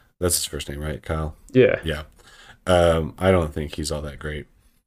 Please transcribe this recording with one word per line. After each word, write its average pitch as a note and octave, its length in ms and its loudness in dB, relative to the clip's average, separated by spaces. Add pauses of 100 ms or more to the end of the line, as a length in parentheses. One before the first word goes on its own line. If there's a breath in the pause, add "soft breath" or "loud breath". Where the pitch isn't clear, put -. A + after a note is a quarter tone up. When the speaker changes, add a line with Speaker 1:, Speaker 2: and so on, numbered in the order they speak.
(180 soft breath)
Speaker 1:
That's F2 180 0
his - 100 -4
first C#2+ 220 -10
name, C#2+ 120 -8
right? D2+ 220 -6
Kyle? D#2 340 -4 (160)
Speaker 2:
Yeah. - 320 4
Speaker 1:
Yeah. D#2 180 -4 (640 loud breath)
Um, E2 520 4
I F#2 120 4
don't E2 240 2
think D2 220 -6
he's D#2 160 -6
all D2 100 -6
that C#2+ 160 -12
great. D2+ 280 -10 (400)